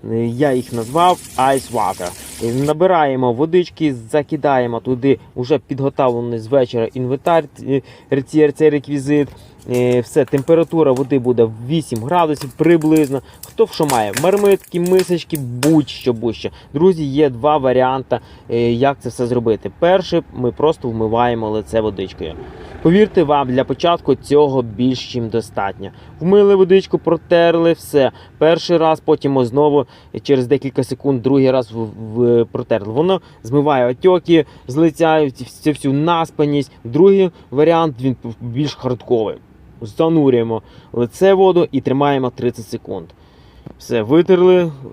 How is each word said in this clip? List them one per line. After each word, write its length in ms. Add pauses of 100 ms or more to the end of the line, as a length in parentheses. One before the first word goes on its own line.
(120)
Е, 140
я 280
їх 200
назвав 440 (200)
Ice 360
Water. 380 (320)
Е, 100 (120)
набираємо 680
водички, 600
закидаємо 880
туди 400 (160)
уже 240
підготовлений 800
з 80
вечора 460
інвентар, 500 (240)
е, 140 (400)
ці-, 300
цей 180
реквізит. 580 (440)
Е, 300
все, 240
температура 680
води 280
буде 300 (180)
вісім 320
градусів 580
приблизно. 640 (260)
Хто 180
в 60
що 140
має? 280 (100)
Мармитки, 560
мисочки, 580
будь-що, 760
будь-що. 360 (240)
Друзі, 320
є 240
два 280
варіанти, 640 (300)
е, 220
як 280
це 100
все 180
зробити. 520
Перше, 440 (100)
ми 180
просто 380
вмиваємо 600
лице 320
водичкою. 520 (480)
Повірте, 420
вам 240
для 160
початку 520
цього 460
більш 500
чим 180
достатньо. 600 (300)
Вмили 360
водичку, 420
протерли, 760
все. 380 (260)
Перший 400
раз, 220
потім 460
знову 400 (360)
через 260
декілька 360
секунд 380
другий 300
раз 200
в-, 160 (280)
в-, 300
протерли. 480
Воно 280 (220)
змиває 440
отьоки 580 (220)
з 80
лиця, 560
ці-, 140
цю 240
всю 240
наспаність. 800 (120)
Другий 460 (220)
варіант, 500
він 140 (260)
більш 340
хардковий. 600 (460)
Занурюємо 800 (320)
лице 400
в 40
воду 340
і 100
тримаємо 480
тридцять 380
секунд. 380 (720)
Все, 240
витерли. 720 (220)